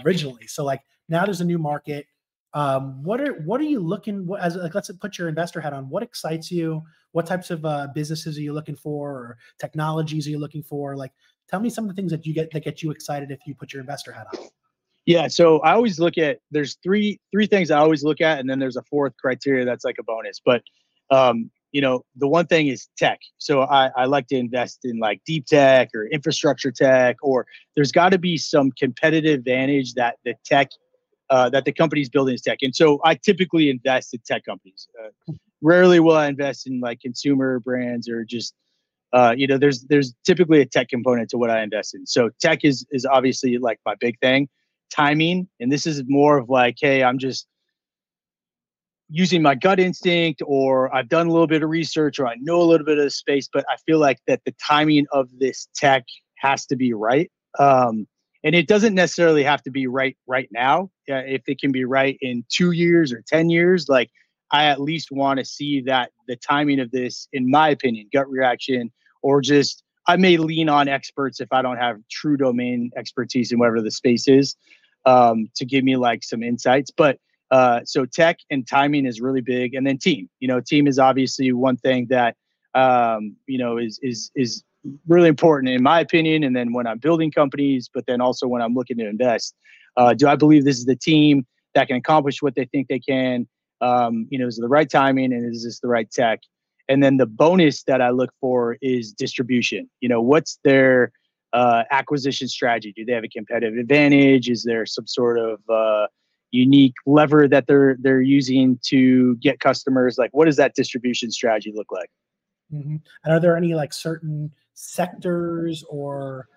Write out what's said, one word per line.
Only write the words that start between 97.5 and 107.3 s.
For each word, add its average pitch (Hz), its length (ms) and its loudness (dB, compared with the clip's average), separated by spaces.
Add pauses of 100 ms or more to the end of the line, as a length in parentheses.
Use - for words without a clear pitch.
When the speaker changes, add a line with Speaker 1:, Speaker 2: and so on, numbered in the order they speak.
Speaker 2:
that 131 180 0
I 123 80 2
look 127 300 -2
for 123 420 -2
is 123 300 -4
distribution. 117 800 -4 (100)
You 123 100 -4
know, 117 120 2
what's 147 420 2
their, 131 480 4 (420)
uh, 120 380 2
acquisition 135 560 -2
strategy? 117 480 -4
Do 110 100 -12
they 120 80 -2
have 113 100 -4
a 110 60 -12
competitive 113 480 -6
advantage? 139 720 4
Is 110 140 -2
there 113 220 -4
some 113 200 -10
sort 120 320 -2
of, 113 220 -4 (100)
uh, 110 380 0 (440)
unique 131 440 4 (100)
lever 147 420 4